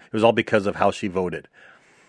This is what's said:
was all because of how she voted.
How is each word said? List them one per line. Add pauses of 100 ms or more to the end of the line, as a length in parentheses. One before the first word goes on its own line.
(120)
was
all
because
of
how
she
voted. (600)